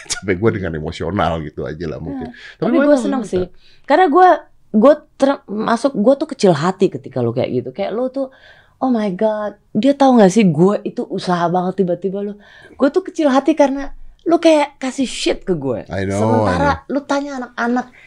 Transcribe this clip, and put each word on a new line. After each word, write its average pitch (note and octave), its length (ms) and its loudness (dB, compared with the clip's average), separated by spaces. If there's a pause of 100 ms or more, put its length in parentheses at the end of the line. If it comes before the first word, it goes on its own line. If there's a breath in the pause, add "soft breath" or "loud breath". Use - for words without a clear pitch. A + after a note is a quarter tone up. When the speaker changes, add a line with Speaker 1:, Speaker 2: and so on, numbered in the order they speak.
Speaker 1:
Capek F#2 300 -4
gue A2+ 160 0
dengan F2+ 220 -6
emosional E2 640 -4
gitu D2 220 -10
aja D#2 240 -8
lah C2 100 -8
mungkin. B3 320 -10
Speaker 2:
Nah, - 80 -20 (180 loud breath)
Speaker 1:
Tapi D#3+ 120 -4
Speaker 2:
tapi A#3+ 80 0
Speaker 1:
why C#4+ 100 4
Speaker 2:
gue D4 80 4
Speaker 1:
not B3+ 80 2
Speaker 2:
seneng A3+ 220 -4
Speaker 1:
kita? F3+ 80 -12
Speaker 2:
sih. F#3 140 -2 (380 soft breath)
Karena E4+ 240 2
gue, F4+ 220 6 (420)
gue A#3+ 220 6 (220)
termasuk, A#3 800 -2
gue G#3 220 2
tuh D4+ 140 -4
kecil F#3 240 2
hati F3+ 360 0
ketika - 300 -12
lu A#2 120 -2
kayak A#2+ 200 -2
gitu. B2 200 -4
Kayak G3 200 -6
lu A#3+ 160 -4
tuh, C4 220 -8 (480 soft breath)
oh C4 120 -2
my G#3+ 220 0
God, G#3 460 -4 (140)
dia C4 220 2
tahu C4 280 6
nggak F#3 100 8
sih A3 140 4
gue F3+ 380 4
itu - 200 -6
usaha F3+ 440 -4
banget F3+ 340 -2
tiba-tiba F#3 400 -4
lu. G3+ 160 -8 (340 loud breath)
Gue - 160 0
tuh F#4 140 0
kecil D#4+ 260 -2
hati C#4 260 2
karena C#4 440 0 (240)
lu E4+ 160 2
kayak D4+ 400 2
kasih C4 280 -4
shit - 360 -4
ke F#3+ 120 -4
gue. C3 320 -4
Speaker 1:
I F#2+ 200 -4
know, G2 160 -2 (240)
Speaker 2:
Sementara C#4 260 0
Speaker 1:
I C4+ 80 -4
know. - 140 -10
Speaker 2:
lu C#4+ 100 -2
tanya C#4+ 340 -4
anak-anak, A#3+ 520 -4 (180 soft breath)